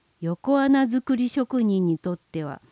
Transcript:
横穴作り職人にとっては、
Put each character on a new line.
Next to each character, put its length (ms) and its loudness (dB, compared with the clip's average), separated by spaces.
横 380 0
穴 320 4
作 260 -2
り 120 0
職 340 -2
人 240 2
に 120 2
と 160 -6
っ 20 -14
て 260 -10
は、 180 -10